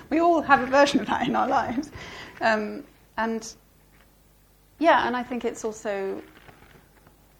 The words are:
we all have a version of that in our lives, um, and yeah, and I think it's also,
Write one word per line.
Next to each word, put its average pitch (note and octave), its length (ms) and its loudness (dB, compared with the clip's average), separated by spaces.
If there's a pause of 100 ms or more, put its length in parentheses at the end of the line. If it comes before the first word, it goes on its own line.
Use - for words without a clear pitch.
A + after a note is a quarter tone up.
we D4+ 100 2
all E4+ 220 4
have C4 200 4
a B3+ 40 -4
version C#4 360 4
of G#3+ 60 -6
that - 200 -2
in A3+ 80 -2
our A3 120 2
lives, B3 440 -2 (500)
um, G#3+ 420 -2 (340)
and A3+ 360 -4 (1300)
yeah, D4 280 4
and A#3+ 80 -4
I B3 80 -4
think A#3+ 220 -8
it's - 180 -8
also, G3+ 580 -6 (1200)